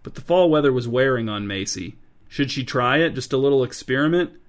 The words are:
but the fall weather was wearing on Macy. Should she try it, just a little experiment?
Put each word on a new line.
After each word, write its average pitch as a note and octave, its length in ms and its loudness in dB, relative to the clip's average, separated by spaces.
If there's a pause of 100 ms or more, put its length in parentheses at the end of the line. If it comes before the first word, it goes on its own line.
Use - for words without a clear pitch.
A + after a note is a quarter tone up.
but - 120 -14
the C#3 60 -12
fall F3 300 4
weather D3 220 4
was A#2+ 160 -4
wearing B2 400 0
on G#2 180 -6
Macy. G2 500 -6 (320)
Should C#3 220 -4
she C3 140 -6
try B2 340 0
it, A#2+ 160 0
just - 180 -8
a C3 60 2
little C3+ 240 4
experiment? D3 680 0 (160)